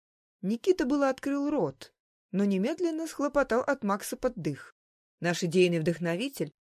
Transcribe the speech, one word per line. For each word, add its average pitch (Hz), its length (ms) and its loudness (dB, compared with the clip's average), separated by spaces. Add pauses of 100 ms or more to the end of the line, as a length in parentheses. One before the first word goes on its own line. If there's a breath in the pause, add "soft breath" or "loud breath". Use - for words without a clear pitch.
(420)
Никита 262 440 2
было 277 240 2
открыл 285 400 -2
рот, 208 440 -2 (380)
но 196 140 0
немедленно 311 600 0
схлопотал 277 540 0
от 277 220 -2
Макса 202 340 -2
под 254 180 -2
дых. 147 400 -6 (440)
Наш 170 240 -2
идейный 175 360 4
вдохновитель 170 720 -2 (140)